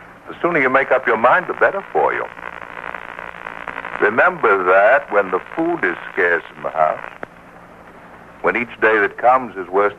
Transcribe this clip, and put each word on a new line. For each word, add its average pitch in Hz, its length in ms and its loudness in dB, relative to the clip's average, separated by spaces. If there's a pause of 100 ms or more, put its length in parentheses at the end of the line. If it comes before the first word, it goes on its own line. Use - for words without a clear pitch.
(280)
The - 140 -16
sooner 170 180 0
you 131 100 2
make 135 200 2
up 127 160 2
your 113 100 2
mind, 156 300 4
the - 80 -6
better 196 380 0
for - 200 0
you. - 120 -4 (1800)
Remember 117 640 2
that 98 480 6
when 101 180 2
the 92 100 0 (140)
food 165 300 -2
is 87 120 -2 (160)
scarce 87 320 0 (100)
in - 80 -16
the 67 80 -6
house, 69 420 -2 (1300)
when 92 140 0
each 117 240 -6
day 110 180 4
that 98 180 0
comes 120 400 2
is 92 120 -8
worse 98 300 2